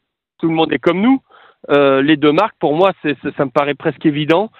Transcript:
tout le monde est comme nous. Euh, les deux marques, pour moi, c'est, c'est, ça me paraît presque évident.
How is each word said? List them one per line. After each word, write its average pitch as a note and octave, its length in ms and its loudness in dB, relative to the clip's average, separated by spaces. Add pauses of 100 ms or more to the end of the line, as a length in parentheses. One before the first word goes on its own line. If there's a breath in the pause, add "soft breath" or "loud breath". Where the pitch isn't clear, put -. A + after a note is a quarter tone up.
(380)
tout E3+ 100 -2
le D#3+ 60 -2
monde D#3+ 180 0
est D3 60 -2
comme F3 240 -2
nous. C4 180 2 (500 soft breath)
Euh, C#3 320 2
les D3+ 140 2
deux D3 160 2
marques, F#3+ 260 -2
pour D3+ 160 -2
moi, F#3 180 2 (100)
c'est, D3 200 -4
c'est, C#3+ 140 -8
ça D3 80 -2
me C3 60 -6
paraît C#3+ 240 -2
presque - 320 -6
évident. D#3 540 -2